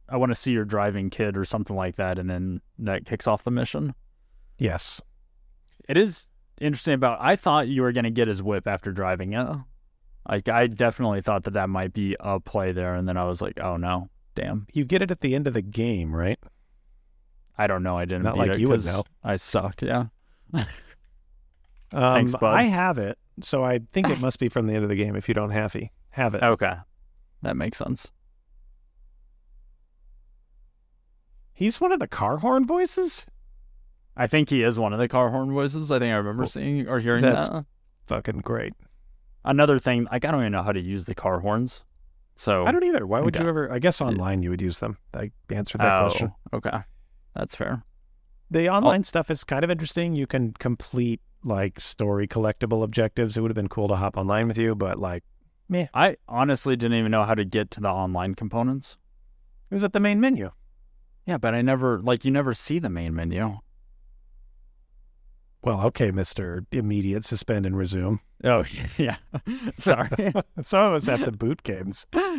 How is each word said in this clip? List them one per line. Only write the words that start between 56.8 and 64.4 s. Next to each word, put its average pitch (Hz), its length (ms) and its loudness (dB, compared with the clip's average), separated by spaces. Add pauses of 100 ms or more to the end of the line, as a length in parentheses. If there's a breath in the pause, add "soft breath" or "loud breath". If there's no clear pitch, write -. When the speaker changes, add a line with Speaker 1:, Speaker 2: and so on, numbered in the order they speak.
Speaker 1:
even 110 140 2
know 110 120 4
how 110 120 2
to 104 100 2
get 104 260 0
to 104 100 -12
the 101 80 0
online 92 460 -2
components. 120 640 -4 (720)
Speaker 2:
It 196 60 -4
was 196 80 2
at 202 100 0
the 202 60 2
main 208 200 4
menu. 233 320 2 (760)
Speaker 1:
Yeah, 175 120 -2
but 113 180 2
I 120 60 2
never, 127 400 2
like, 120 220 2
you 135 80 2
never 135 220 2
see 151 260 -4
the 127 100 -4
main 82 260 -4
menu. 90 440 -2 (2000)